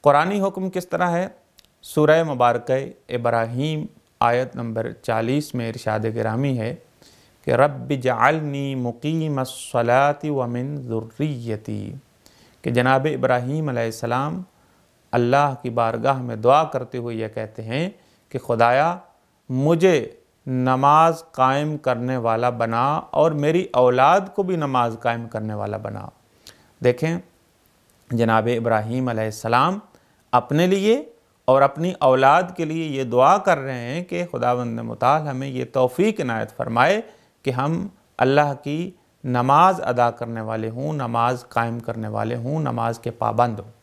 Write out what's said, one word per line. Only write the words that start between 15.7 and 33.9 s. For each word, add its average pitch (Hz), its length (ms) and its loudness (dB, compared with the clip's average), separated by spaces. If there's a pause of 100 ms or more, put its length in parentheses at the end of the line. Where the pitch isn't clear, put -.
بارگاہ 117 520 -2
میں 120 140 -8
دعا 127 280 4
کرتے 139 340 -8
ہوئے 117 180 -8
یہ 110 120 -6
کہتے 110 340 -10
ہیں 135 280 -4 (380)
کہ 135 100 -8
"خدایا، 123 600 2 (500)
مجھے 156 640 2 (360)
نماز 139 840 4
قائم 143 440 0
کرنے 127 400 -2
والا 117 340 0
بنا 117 460 0
اور 156 340 0
میری 156 420 0
اولاد 127 480 6 (140)
کو 202 80 -2
بھی 185 140 -2
نماز 127 440 0
قائم 117 280 -4
کرنے 110 260 -6
والا 104 220 -6
بنا۔" 104 300 -10 (800)
دیکھیں، 156 340 0 (920)
جناب 113 460 2
ابراہیم 113 520 0
علیہ 110 160 -4
السلام 120 540 0 (540)
اپنے 143 340 2
لیے 202 380 2 (400)
اور 135 180 6
اپنی 156 380 0
اولاد 135 420 4 (140)
کے 170 80 -4
لیے 160 220 -6
یہ 135 180 -4
دعا 127 340 4
کر 185 200 0
رہے 131 200 -8
ہیں 131 260 -6